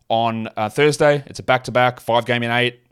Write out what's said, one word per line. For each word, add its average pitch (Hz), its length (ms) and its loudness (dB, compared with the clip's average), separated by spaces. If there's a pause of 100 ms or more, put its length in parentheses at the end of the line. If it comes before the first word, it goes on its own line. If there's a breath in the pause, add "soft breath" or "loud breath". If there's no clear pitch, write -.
on, 113 480 -2
uh, 107 100 -2
Thursday. 147 600 2
It's - 120 -14
a - 40 -16
back-to-back, 123 580 0
five 117 240 0
game 120 180 -2
in 117 80 -4
eight, 123 300 -2 (100)